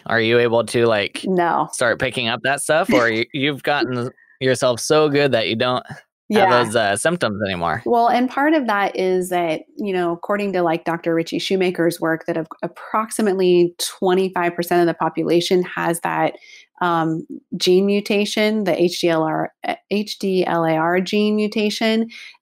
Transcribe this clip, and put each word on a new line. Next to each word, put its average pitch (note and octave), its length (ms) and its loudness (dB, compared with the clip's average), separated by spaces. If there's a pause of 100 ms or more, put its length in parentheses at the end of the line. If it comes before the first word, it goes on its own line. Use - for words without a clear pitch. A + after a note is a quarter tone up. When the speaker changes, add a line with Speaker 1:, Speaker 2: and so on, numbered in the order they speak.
Speaker 1:
Are A2+ 160 0
you A#2 160 2
able A#2 280 2
to, A#2 200 0
like, G#2 380 0
Speaker 2:
No. E3 480 0
Speaker 1:
start A#2 260 0
picking B2+ 300 -4
up A#2 160 -2
that C3+ 180 -2
stuff? E3+ 320 0
Or A#2 160 4
you, A2+ 200 -2
Speaker 2:
<laughs> - 40 -20
Speaker 1:
you've C#3 300 -2
gotten B2+ 480 -2 (280)
yourself B2+ 400 2
so D#3 300 4
good C#3+ 220 2
that A2+ 160 2
you F#2+ 80 0
don't B2 280 -2 (460)
Speaker 2:
Yeah. G#3 180 4
Speaker 1:
have B2 200 4
those, G#2+ 80 -2
uh, G2+ 220 2
symptoms B2 500 -2
anymore? E2+ 400 -2
Speaker 2:
Well, A#3 220 2
and B3+ 200 0
part D4 240 0
of C#4+ 140 0
that G3+ 280 0
is F#3 340 0
that, E3+ 320 -2 (160)
you G3+ 140 -4
know, F3+ 200 -2
according G3+ 420 -4
to, F3+ 80 0
like, E3 240 0
Doctor E3 300 -2
Richie E3 240 -2
Shoemaker's F3+ 600 0
work, D#3+ 280 -4
that E3+ 100 -4
of, D#3+ 80 -6 (160)
approximately F#3 1200 0
twenty-five F#3 760 0
percent F3 280 0
of E3+ 40 4
the E3 80 2
population E3+ 720 0
has E3+ 380 -4
that D#3+ 340 -2 (440)
um, E3 460 0 (300)
gene F#3 300 4
mutation, G#3 800 0
the F3 140 0
H F3 220 0
D F3 80 2
L D#3+ 140 2
R, D#3 300 -4 (360)
H G#3 300 -4
D F#3 260 0
L E3+ 200 0
A D#3+ 100 2
R E3+ 260 2
gene G#3 340 0
mutation A3 720 0 (320)